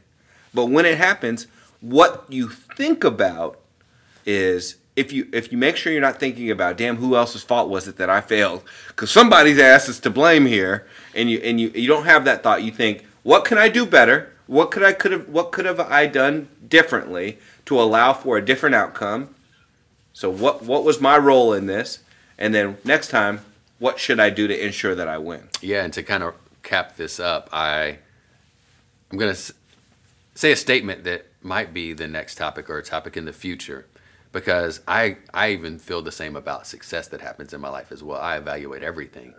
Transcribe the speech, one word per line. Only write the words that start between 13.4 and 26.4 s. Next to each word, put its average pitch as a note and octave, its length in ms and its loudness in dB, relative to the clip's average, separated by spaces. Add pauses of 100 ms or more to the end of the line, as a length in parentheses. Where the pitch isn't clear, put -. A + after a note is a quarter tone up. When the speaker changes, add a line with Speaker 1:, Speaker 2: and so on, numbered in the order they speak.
Speaker 1:
can A3 140 2
I A3+ 100 6
do A#3 160 0
better? C#3 460 4 (160)
What D#3 240 2
could F#3+ 100 -4
I, G3 120 6
could G3 180 -2
have, E3 180 -6
what E3+ 220 -4
could F#3 140 -6
have F3 140 -2
I D3 280 2
done C#3+ 400 -2 (200)
differently A2 680 0 (280)
to C3 140 2
allow A#2 340 4
for B2+ 240 -2
a G#2 60 0
different C3 300 0
outcome? A2 640 -4 (800)
So F#2+ 180 -6
what, A#2 320 -2
what C#3 200 -2
was D3+ 160 2
my C#3 180 4
role C3 360 4
in G2 140 -4
this? G#2+ 320 -6 (400)
And G#2+ 160 0
then G2+ 280 0
next D3 260 -2
time, G#2 320 0 (360)
what B2 220 2
should A#2+ 200 0
I G#2 120 6
do G#2 160 -2
to G2+ 180 -4
ensure G2+ 300 -4
that E2+ 120 -6
I D#2 120 -6
win?" D#2 300 -12 (120)
Speaker 2:
Yeah, G2 220 -4
and D#2+ 100 -8
to F#2+ 80 -8
kind G2 220 -4
of E2+ 100 -8 (300)